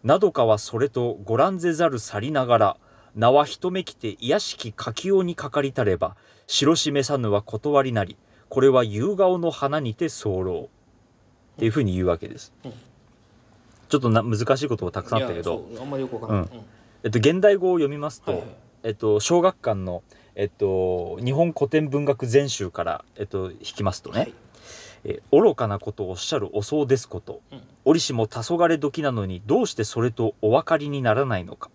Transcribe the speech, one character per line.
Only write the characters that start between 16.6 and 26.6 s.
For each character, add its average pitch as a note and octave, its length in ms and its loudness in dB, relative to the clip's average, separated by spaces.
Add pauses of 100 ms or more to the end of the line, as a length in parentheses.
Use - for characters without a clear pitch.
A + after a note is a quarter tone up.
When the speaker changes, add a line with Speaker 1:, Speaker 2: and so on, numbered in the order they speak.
Speaker 2:
ん。 G#2+ 40 -18 (400)
Speaker 1:
え A#2 40 -2
っ - 20 0
と、 A2 80 0
現 D#3+ 220 4
代 G3+ 160 8
語 F3+ 160 0
を F3+ 40 2
読 D3+ 120 2
み D3 100 -6
ま D3 120 -6
す - 120 -16
と、 - 100 -6
Speaker 2:
は F2 60 -2
い - 20 -6
は - 60 -14
い。 A2 40 -18 (340)
Speaker 1:
え A2+ 60 -4
っ A2 40 -6
と、 G#2+ 260 2
小 E3+ 200 2
学 F#3 160 2
館 G#2 240 -2
の、 F2+ 220 -6 (320)
え G2+ 100 -2
っ G2+ 40 -2
と、 F#2 720 0
日 B2+ 100 0
本 E3 200 2
古 C#3+ 160 -2
典 D#3 200 0
文 C#3+ 160 -2
学 C3+ 220 -2
全 C3+ 220 4
集 G2 220 -6
か E2+ 140 -8
ら、 E2 200 -6 (120)
え G#2+ 60 -8
っ G2+ 40 -6
と、 F#2 240 -6
引 - 80 -18 (180)
き - 60 -6
ま F#2+ 100 0
す - 100 -10
と - 80 -16
ね。 A2 100 -2
Speaker 2:
は D3+ 60 -2
い。 - 80 -16 (680)
Speaker 1:
え、 - 160 -8 (120)
「愚 D#3+ 240 6
か A#2+ 100 -2
な G2+ 140 -4
こ - 100 -8
と G#2 140 -8
を F2+ 60 -8
お - 40 -8
っ - 20 -10
し - 160 -6
ゃ D3+ 60 -2
る G#2 140 -4
お G#2 100 -2